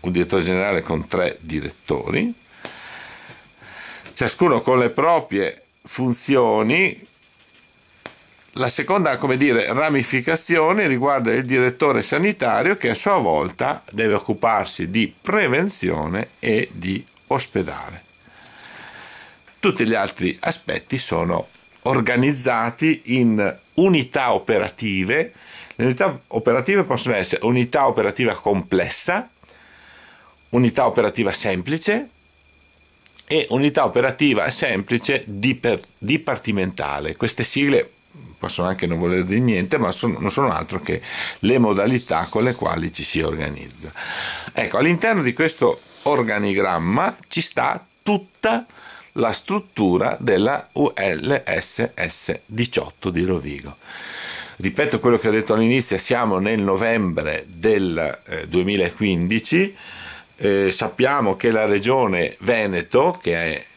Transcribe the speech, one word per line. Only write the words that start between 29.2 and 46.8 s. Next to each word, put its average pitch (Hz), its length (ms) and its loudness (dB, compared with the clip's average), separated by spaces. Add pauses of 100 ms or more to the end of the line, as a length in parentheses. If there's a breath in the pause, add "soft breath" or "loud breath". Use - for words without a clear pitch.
unità 120 360 2
operativa 104 460 2
semplice 156 800 -2 (1160)
e 151 240 2
unità 139 360 2
operativa 127 640 2
semplice 120 800 0
diper-, 113 580 0 (120)
dipartimentale. 95 1200 -4
Queste 117 280 -4
sigle 139 480 0 (480)
possono 90 300 -2
anche 92 180 -2
non 85 100 0
voler 90 280 2
dire 98 160 0
niente, 110 360 2
ma 101 140 0
sono, 107 280 -2
non 101 120 -2
sono 135 200 2
altro 82 300 -4
che - 200 -4 (380 loud breath)
le 113 180 4
modalità 104 720 2
con 110 140 0
le 123 120 2
quali 82 380 -2
ci 78 100 -4
si 80 180 -2
organizza. 78 720 -6 (600 loud breath)
Ecco, - 240 -2
all'interno 175 440 2
di 123 120 0
questo 143 480 2 (220)
organigramma 104 1120 0 (100)